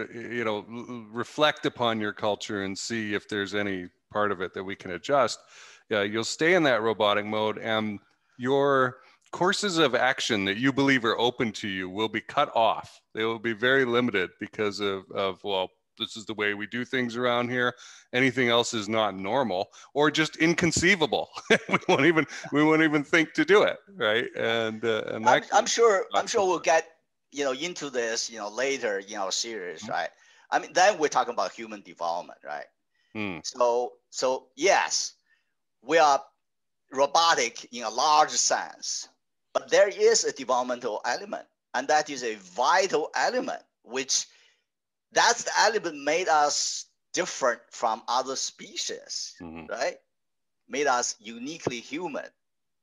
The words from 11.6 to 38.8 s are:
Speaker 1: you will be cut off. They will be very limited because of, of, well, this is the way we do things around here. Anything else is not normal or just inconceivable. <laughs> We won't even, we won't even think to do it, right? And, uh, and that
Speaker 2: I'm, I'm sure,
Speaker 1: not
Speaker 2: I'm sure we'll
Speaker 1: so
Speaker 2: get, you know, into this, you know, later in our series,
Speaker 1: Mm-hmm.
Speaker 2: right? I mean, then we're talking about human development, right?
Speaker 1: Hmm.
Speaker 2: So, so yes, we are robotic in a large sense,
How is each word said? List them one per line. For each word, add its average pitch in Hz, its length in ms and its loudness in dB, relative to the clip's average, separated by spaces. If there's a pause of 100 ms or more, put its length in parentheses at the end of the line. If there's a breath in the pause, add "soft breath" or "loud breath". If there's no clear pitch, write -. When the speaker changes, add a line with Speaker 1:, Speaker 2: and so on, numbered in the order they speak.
Speaker 1:
you 95 200 -6
will 104 200 -2
be 104 120 -4
cut - 340 -2
off. 101 460 0 (140)
They 110 100 -4
will 113 140 -4
be 113 160 -4
very 127 300 2
limited 117 460 0 (100)
because 104 400 -4
of, 98 320 -4
of, 95 320 -4
well, 95 260 -2 (280)
this - 180 -8
is 107 80 -14
the 110 100 -8
way 104 200 0
we 104 120 -8
do 120 200 -6
things 123 300 -2
around 120 340 0
here. 123 240 0 (400 loud breath)
Anything 127 340 2
else 117 260 2
is 104 140 -4
not 110 260 0
normal 98 540 -2 (260 loud breath)
or 147 160 4
just 156 260 0
inconceivable. 160 920 2 (220)
<laughs> - 180 2
We 190 180 0
won't 147 200 4
even, 160 200 4 (240 loud breath)
we 147 140 4
won't 156 180 4
even 151 220 2
think 160 300 2
to 156 100 2
do 190 180 6
it, 95 140 2 (180)
right? 120 320 0 (100)
And, 113 480 -2
uh, 110 240 0
and 110 180 -6
that 135 260 4
Speaker 2:
I'm, 196 60 6
I'm 233 80 2
sure, 208 460 2
Speaker 1:
not 196 80 0
Speaker 2:
I'm 190 60 -4
sure 202 200 0
we'll 180 120 2
Speaker 1:
so 151 40 -10
Speaker 2:
get, 165 260 2 (420)
you 143 140 -4
know, 131 80 0
into 151 380 -8
this, 117 400 -4
you 113 80 -16
know, 104 100 -8
later 117 580 -2
in 107 100 -14
our 98 140 -4
series, 92 520 -8
Speaker 1:
Mm-hmm. - 100 -12
Speaker 2:
right? 85 160 -4 (420 soft breath)
I - 80 0
mean, 170 140 -10
then 185 260 4
we're 151 100 2
talking 123 260 0
about 98 180 -2
human 110 300 -14
development, 85 600 -8
right? 73 240 -12 (480)
Speaker 1:
Hmm. 101 300 -6
Speaker 2:
So, 120 480 -2 (180)
so - 360 -4 (100)
yes, 143 560 0 (720)
we 151 160 2
are 147 240 6 (680)
robotic 139 840 2
in 120 120 -10
a 107 60 -4
large 151 400 4
sense, - 800 -4 (440)